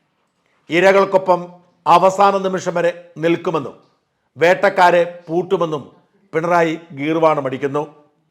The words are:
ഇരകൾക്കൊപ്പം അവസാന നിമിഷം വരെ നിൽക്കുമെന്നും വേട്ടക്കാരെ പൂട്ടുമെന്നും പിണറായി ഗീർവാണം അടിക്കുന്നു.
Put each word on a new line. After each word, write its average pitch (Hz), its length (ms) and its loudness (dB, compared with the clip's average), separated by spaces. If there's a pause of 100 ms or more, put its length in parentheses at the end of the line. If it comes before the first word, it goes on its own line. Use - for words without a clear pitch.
(800)
ഇരകൾക്കൊപ്പം 190 640 2 (560)
അവസാന 190 520 2
നിമിഷം 180 320 -4
വരെ 170 120 0 (320)
നിൽക്കുമെന്നും 165 540 -4 (640)
വേട്ടക്കാരെ 180 600 2 (260)
പൂട്ടുമെന്നും 165 540 -4 (520)
പിണറായി 165 420 0 (240)
ഗീർവാണം 156 500 0
അടിക്കുന്നു. 139 340 -6 (460)